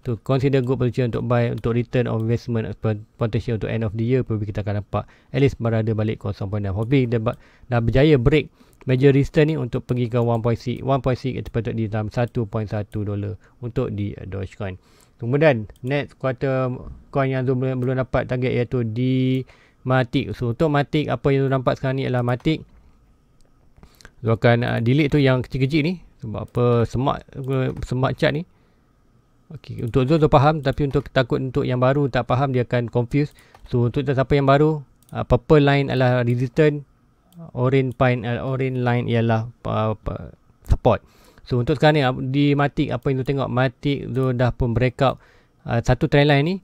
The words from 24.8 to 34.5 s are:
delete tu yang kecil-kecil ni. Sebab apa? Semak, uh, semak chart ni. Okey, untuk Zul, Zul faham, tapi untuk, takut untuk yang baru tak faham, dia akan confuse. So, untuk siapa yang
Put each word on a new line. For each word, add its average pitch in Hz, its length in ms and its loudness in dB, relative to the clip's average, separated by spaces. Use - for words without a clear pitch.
delete 139 320 2
tu 143 80 4
yang 131 160 4
kecil-kecil 135 480 -2
ni. 180 160 -6
Sebab 104 320 -10
apa? 120 320 2
Semak, 123 480 -2
uh, 131 400 -4
semak 127 320 -2
chart 143 160 0
ni. 165 80 -6
Okey, 113 320 -10
untuk 131 160 2
Zul, 151 160 2
Zul 147 80 4
faham, 151 320 4
tapi 135 240 -2
untuk, 139 320 -2
takut 131 240 0
untuk 131 240 -4
yang 127 160 -2
baru 131 320 2
tak 123 160 -2
faham, 135 240 0
dia 123 160 0
akan 120 240 -2
confuse. 131 400 0
So, 120 160 2
untuk 139 160 -2
siapa 135 320 0
yang 139 160 4